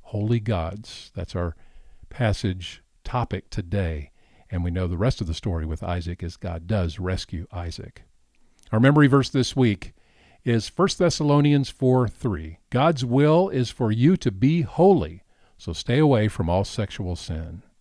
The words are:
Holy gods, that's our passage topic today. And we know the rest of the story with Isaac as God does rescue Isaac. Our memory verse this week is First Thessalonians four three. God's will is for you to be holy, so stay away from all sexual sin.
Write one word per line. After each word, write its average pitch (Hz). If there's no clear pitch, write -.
Holy 110
gods, 101
that's 87
our 87
passage 98
topic -
today. 85
And 85
we 87
know 90
the 87
rest 104
of 92
the 80
story 80
with 80
Isaac 87
as 85
God 82
does 90
rescue 90
Isaac. -
Our 110
memory 143
verse 131
this -
week 117
is 117
First -
Thessalonians 147
four 127
three. 82
God's 135
will 151
is 127
for 113
you 131
to -
be 139
holy, 120
so -
stay 123
away 131
from 87
all 92
sexual 95
sin. 82